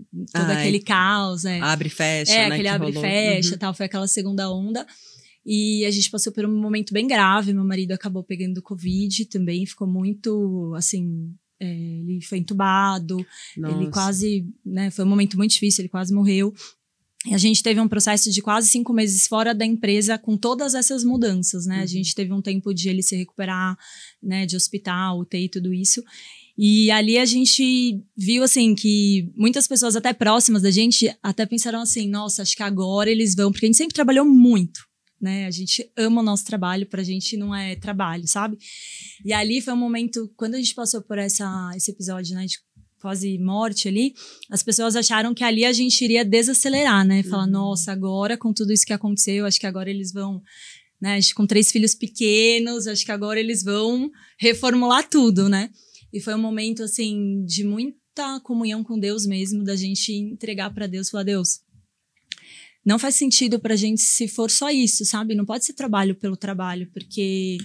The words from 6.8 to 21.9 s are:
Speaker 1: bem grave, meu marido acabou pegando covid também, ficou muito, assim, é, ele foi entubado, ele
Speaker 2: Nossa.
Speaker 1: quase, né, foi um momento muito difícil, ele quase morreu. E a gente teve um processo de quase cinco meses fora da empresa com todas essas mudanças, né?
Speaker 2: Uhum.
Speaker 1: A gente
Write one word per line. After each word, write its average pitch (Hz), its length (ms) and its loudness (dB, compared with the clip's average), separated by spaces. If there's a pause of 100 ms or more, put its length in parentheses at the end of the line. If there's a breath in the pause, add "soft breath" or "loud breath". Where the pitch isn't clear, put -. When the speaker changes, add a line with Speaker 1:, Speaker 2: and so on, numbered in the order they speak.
Speaker 1:
bem 220 140 0
grave, 202 460 2
meu 196 100 0
marido 190 300 -2
acabou 185 300 -6
pegando 185 380 -6
covid 196 640 -4
também, 180 400 -2
ficou 196 220 -8
muito, 190 880 -2
assim, 170 580 -4 (260)
é, 190 60 -8 (420)
ele 180 140 -6
foi 190 180 -8
entubado, 190 840 0 (320 loud breath)
ele 156 80 -6
Speaker 2:
Nossa. 160 260 -2
Speaker 1:
quase, 196 540 -2 (200)
né, 190 260 -4
foi 190 140 -2
um - 20 2
momento 202 300 2
muito 214 140 2
difícil, 208 300 2
ele 185 80 -8
quase 185 240 -2
morreu. 202 400 2 (720 loud breath)
E 233 80 -2
a 196 40 4
gente 214 260 4
teve 220 180 2
um 226 60 4
processo 208 440 2
de 196 100 0
quase 220 280 2
cinco 240 240 2
meses 208 340 2
fora 226 280 0
da 220 100 0
empresa 220 520 2
com 220 200 -2
todas 247 380 -2
essas 254 280 0
mudanças, 190 600 0
né? 185 120 -2
Speaker 2:
Uhum. 190 60 -2
Speaker 1:
A - 20 -2
gente 185 300 -4